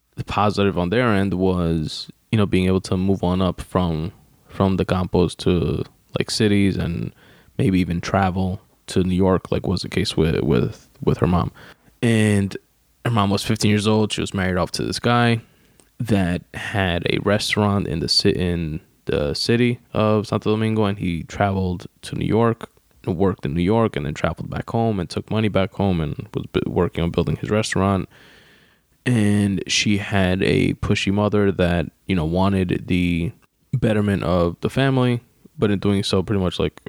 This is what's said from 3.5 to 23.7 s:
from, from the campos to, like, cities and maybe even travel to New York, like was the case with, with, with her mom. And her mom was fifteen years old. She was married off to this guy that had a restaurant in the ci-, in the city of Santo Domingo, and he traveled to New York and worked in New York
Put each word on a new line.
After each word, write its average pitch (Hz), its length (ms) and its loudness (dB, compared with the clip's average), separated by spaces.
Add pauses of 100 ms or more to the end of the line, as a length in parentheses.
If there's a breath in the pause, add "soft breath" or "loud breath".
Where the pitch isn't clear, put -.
from, 85 520 -2 (360)
from 95 280 0
the 95 80 0
campos 92 520 0
to, - 480 0 (340)
like, - 120 -4
cities 101 460 2
and 82 360 -4 (460 soft breath)
maybe 95 220 2
even 87 200 -2
travel 95 600 0 (260)
to 95 160 0
New 92 120 0
York, 92 360 2
like - 160 -2
was 92 140 -2
the - 80 -10
case - 280 -4
with, 80 260 2
with, - 460 -2 (140)
with - 160 0
her - 80 2
mom. - 240 0 (520 loud breath)
And 107 540 2 (480)
her 123 60 -2
mom 101 200 2
was - 120 0
fifteen 107 280 0
years 104 160 2
old. 107 260 2
She - 80 -4
was - 140 -6
married 92 240 0
off 87 140 -2
to - 120 -4
this - 140 -4
guy 117 420 2 (580 soft breath)
that 98 440 0 (100)
had 90 560 -2
a - 120 0
restaurant 101 680 0
in 82 120 -4
the - 80 -4
ci-, - 220 2
in 85 500 -2 (260)
the 73 260 -2
city 120 480 0 (140)
of 107 320 2
Santo 110 240 -2
Domingo, 110 340 0
and 101 140 -2
he 87 260 -4
traveled 95 600 -2 (160)
to - 120 -12
New - 120 -4
York 113 440 0 (340)
and 98 120 -2
worked 90 300 0
in 71 80 -4
New 87 80 0
York 110 340 2